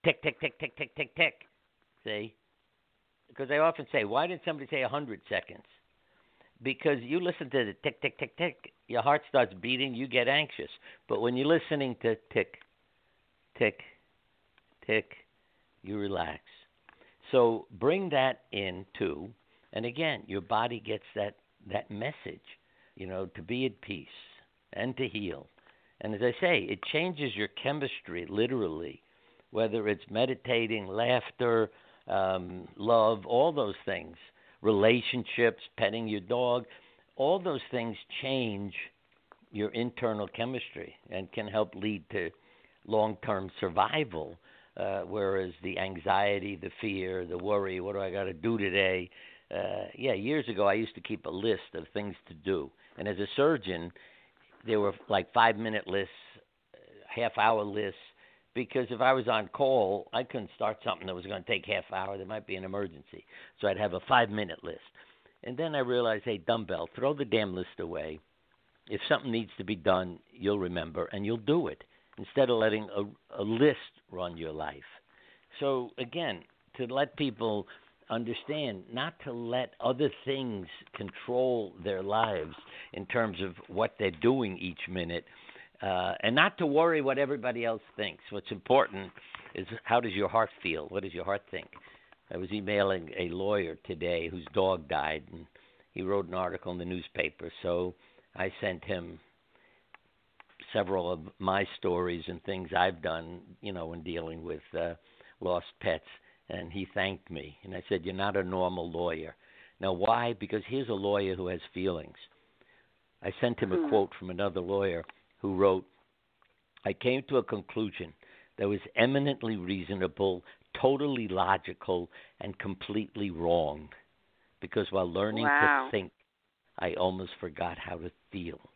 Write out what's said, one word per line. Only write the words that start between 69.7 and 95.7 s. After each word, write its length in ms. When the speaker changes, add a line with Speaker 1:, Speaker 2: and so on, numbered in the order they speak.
Speaker 1:
done, 420
you'll 260
remember 420
and 140
you'll 280
do 140
it, 160
instead 340
of 80
letting 320
a, 140
a 20
list 500
run 260
your 160
life. 380
So, 380
again, 460
to 100
let 300
people 520
understand 800
not 320
to 80
let 480
other 300
things 420
control 880
their 200
lives 520
in 140
terms 340
of 160
what 300
they're 220
doing 260
each 300
minute, 360
uh, 380
and 140
not 240
to 80
worry 340
what 180
everybody 460
else 180
thinks. 340
What's 200
important 600
is 120
how 160
does 120
your 160
heart 220
feel? 260
What 140
does 120
your 100
heart 260
think? 160
I 60
was 160
emailing 640
a 140
lawyer 460
today 420
whose 240
dog 340
died, 460
and 140